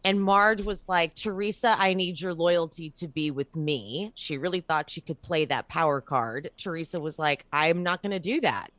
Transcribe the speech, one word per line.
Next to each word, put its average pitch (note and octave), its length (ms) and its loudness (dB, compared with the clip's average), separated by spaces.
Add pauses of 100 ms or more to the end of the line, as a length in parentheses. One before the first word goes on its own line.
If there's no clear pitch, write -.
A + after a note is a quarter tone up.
And G3 180 4
Marge G3+ 400 6
was - 260 -6
like, E3+ 280 2
"Teresa, G#3 640 0
I F#3+ 160 4
need F3+ 260 -2
your F3+ 140 -4
loyalty E3 560 0
to - 160 -10
be D3+ 240 -2
with C3+ 240 -6
me." D3+ 580 -4
She - 240 -8
really F3+ 240 -2
thought D#3 300 -2
she D#3+ 100 -10
could - 220 -10
play D#3 220 0
that B2+ 240 -2
power D3 320 2
card. B2 560 -4
Teresa E3 420 -6
was D3+ 180 -6
like, D3 340 -2
"I'm E3 300 4
not F3 220 -2
gonna G3 160 -4
do A#3 220 -2
that." A#2+ 260 0 (120)